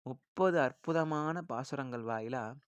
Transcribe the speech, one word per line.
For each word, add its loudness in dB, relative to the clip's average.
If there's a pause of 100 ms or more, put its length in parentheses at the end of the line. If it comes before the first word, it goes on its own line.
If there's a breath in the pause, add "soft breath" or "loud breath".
முப்பது 2
அற்புதமான 0
பாசுரங்கள் -6
வாயிலா -4 (240)